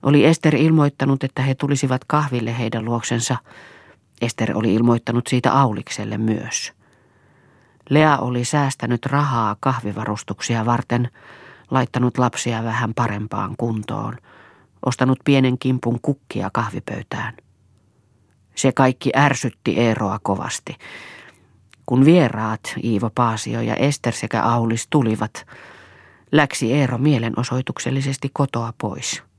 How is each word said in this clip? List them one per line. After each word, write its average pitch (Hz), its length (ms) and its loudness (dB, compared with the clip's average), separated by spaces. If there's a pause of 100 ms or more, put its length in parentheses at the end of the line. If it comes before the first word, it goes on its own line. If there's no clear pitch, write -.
oli 143 220 6
Ester 156 300 4
ilmoittanut, 143 680 2
että 135 180 -4
he 135 140 0
tulisivat 135 520 -2
kahville 123 500 -2
heidän 117 280 -4
luoksensa. 117 520 -2 (840)
Ester 117 360 -2
oli 110 180 2
ilmoittanut 117 520 2
siitä 127 260 2
Aulikselle 107 640 -2
myös. 110 560 -4 (1160)
Lea 151 280 6
oli 123 280 -2
säästänyt 135 600 0
rahaa 123 540 0
kahvivarustuksia 110 1040 -4
varten – 120 440 0 (600)
laittanut 127 460 0
lapsia 120 460 -2
vähän 117 300 -2
parempaan 104 640 -4
kuntoon, 110 600 -4 (680)
ostanut 127 400 2
pienen 131 340 4
kimpun 123 420 -2
kukkia 104 520 -4
kahvipöytään. 107 800 -6 (1200)
Se 135 160 2
kaikki 131 460 2
ärsytti 131 600 0
Eeroa 107 440 0
kovasti. - 520 -4 (1120)
Kun 131 200 4
vieraat, 113 680 4 (100)
Iivo 110 320 0
Paasio 113 460 -2
ja 113 140 -2
Ester 139 380 0
sekä - 300 -2
Aulis, 117 460 0
tulivat, 110 560 0 (880)
läksi 139 420 2
Eero 135 240 2
mielenosoituksellisesti 131 1400 -2
kotoa 117 440 -2
pois. - 460 -8 (160)